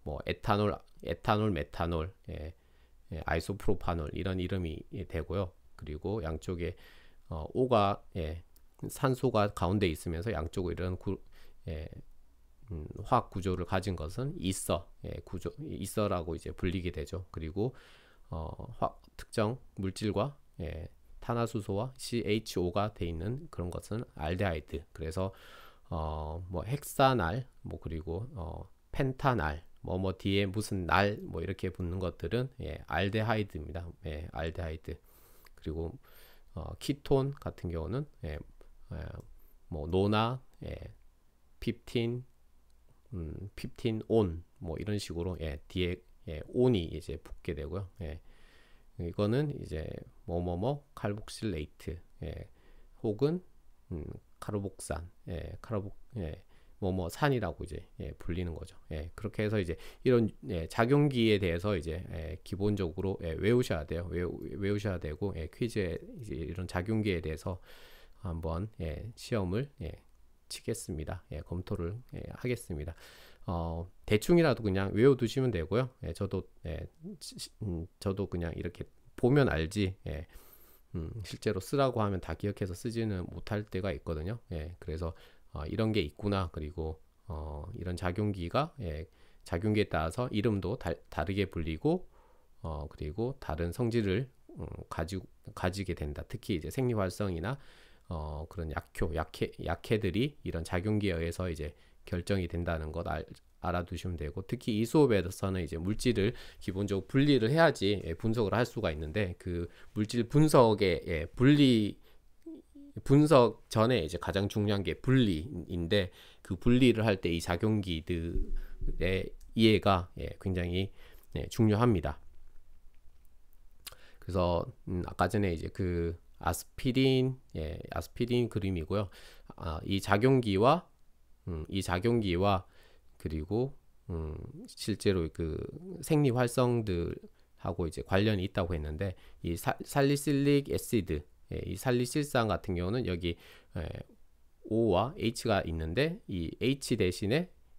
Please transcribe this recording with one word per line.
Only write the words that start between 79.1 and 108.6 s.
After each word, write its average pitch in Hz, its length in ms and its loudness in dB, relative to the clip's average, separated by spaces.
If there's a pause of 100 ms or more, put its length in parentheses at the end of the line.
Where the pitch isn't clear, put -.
보면 127 340 6
알지, 92 460 0 (120)
예, 76 200 -8 (680)
음, 82 160 -6 (120)
실제로 - 360 -4
쓰라고 131 420 0
하면 98 200 0
다 80 120 -6
기억해서 98 400 -4
쓰지는 110 560 -2
못할 104 340 -6
때가 95 300 -4
있거든요. 82 460 -6 (120)
예, 82 280 -6
그래서, 82 340 -4 (380)
어, 76 140 -8
이런 110 260 0
게 104 100 2
있구나. 95 500 -2
그리고, 78 500 -6 (260)
어, 78 380 -8 (100)
이런 90 200 -4
작용기가, 95 840 -2
예, 80 260 -6 (360)
작용기에 104 420 2
따라서 82 460 0
이름도 104 460 0
달-, - 320 -4
다르게 95 360 0
불리고, 82 640 0 (520)
어, 73 280 -6
그리고 110 500 -4
다른 85 320 -2
성질을, 113 580 0 (300)
음, 82 60 -8 (240)
가지-, 87 300 -4 (340)
가지게 92 420 -2
된다. 73 320 -6
특히 - 280 -4
이제 78 140 -4
생리활성이나, 104 880 0 (520)
어, 76 400 -6
그런 80 220 -6
약효, - 440 -2
약해, - 360 -2 (140)
약해들이 98 800 0
이런 85 200 -4
작용기에 101 500 2
의해서 85 360 -2
이제 80 260 -6 (300)
결정이 90 420 0
된다는 85 440 -2
것 82 160 -4
알-, 80 180 -2 (360)
알아두시면 87 560 -2
되고, 76 260 -4
특히 120 360 0
이 117 60 4
수업에서는 95 800 4
이제 80 140 -6
물질을 104 560 2 (260)
기본적으로 98 480 -2
분리를 135 420 6
해야지, 139 560 4
예, 80 80 -2
분석을 110 400 2
할 120 120 4